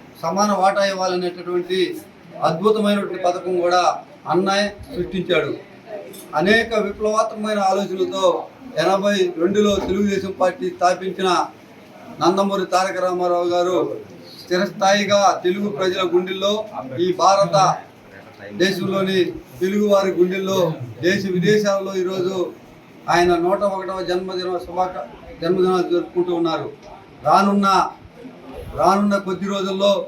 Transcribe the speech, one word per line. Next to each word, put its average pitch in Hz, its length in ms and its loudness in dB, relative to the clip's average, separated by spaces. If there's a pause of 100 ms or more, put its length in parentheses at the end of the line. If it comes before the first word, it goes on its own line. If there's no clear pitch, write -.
(240)
సమాన 196 280 0 (100)
వాటా 196 240 4
ఇవ్వాలనేటటువంటి 180 960 -2 (680)
అద్భుతమైనటువంటి 202 800 0
పథకం 180 360 -2
కూడా 175 220 2 (440)
అన్నయ్య 196 420 0 (240)
సృష్టించాడు. 170 580 -2 (840)
అనేక 214 380 2 (120)
విప్లవాత్మకమైన 214 720 -2 (100)
ఆలోచనలతో 185 560 -2 (580)
ఎనభై 196 340 2 (200)
రెండులో 202 380 2 (120)
తెలుగుదేశం 196 520 0
పార్టీ 185 300 0
స్థాపించిన 180 600 0 (920)
నందమూరి 190 440 0
తారక 185 400 0
రామారావు 180 480 0
గారు 175 440 0 (440)
స్థిరస్థాయిగా 196 1000 2
తెలుగు 202 260 0
ప్రజల 185 320 -2 (120)
గుండెల్లో, 190 400 0 (460)
ఈ 180 140 2 (100)
భారత 190 540 4 (840)
దేశంలోని 190 580 0 (400)
తెలుగు 208 280 0
వారి 196 240 4
గుండెల్లో, 180 640 0 (280)
దేశ 190 240 0 (100)
విదేశాల్లో 196 560 2 (100)
ఈరోజు 185 520 -4 (560)
ఆయన 175 260 4
నూట 175 280 0
ఒకటవ 190 460 -4
జన్మదిన 180 560 -4
శుభాక-, 175 420 -4 (340)
జన్మదినాలు 180 500 2
జరుపుకుంటూ 175 440 0
ఉన్నారు. 160 360 -2 (540)
రానున్న, 196 420 4 (1120)
రానున్న 202 380 4
కొద్ది 185 360 -4
రోజుల్లో 196 400 2 (140)